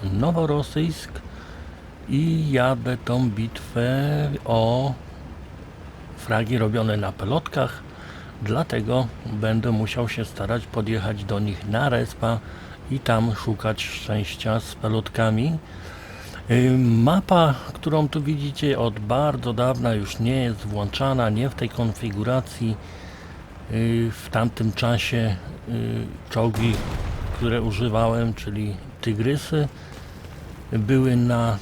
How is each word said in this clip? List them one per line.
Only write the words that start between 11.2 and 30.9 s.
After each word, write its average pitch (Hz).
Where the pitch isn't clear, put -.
do 101
nich 101
na 120
respa 117
i 135
tam 113
szukać 110
szczęścia 107
z -
pelotkami. 113
Y, 127
mapa, 143
którą 151
tu 156
widzicie, 143
od 113
bardzo 123
dawna 120
już 101
nie 127
jest 113
włączana, 113
nie 113
w 120
tej 120
konfiguracji. 113
Y, 113
w -
tamtym 113
czasie, 113
y, 113
czołgi, 113
które 120
używałem, 113
czyli 104
Tygrysy, 139
były 127